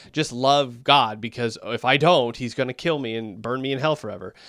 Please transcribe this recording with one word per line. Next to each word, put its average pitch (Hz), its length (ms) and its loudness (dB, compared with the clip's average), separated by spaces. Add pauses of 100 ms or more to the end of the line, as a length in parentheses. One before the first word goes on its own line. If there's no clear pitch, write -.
(120)
just 151 200 -2
love 127 520 2
God 113 380 4
because 117 420 -4
if 113 220 -6
I 135 120 4
don't, 139 380 4
he's 120 200 -8
gonna 127 180 -2
kill 160 240 -2
me 113 180 -4
and 110 240 -8
burn 120 220 -4
me 135 100 -4
in 135 60 -2
hell 156 180 0
forever. 95 380 -10 (160)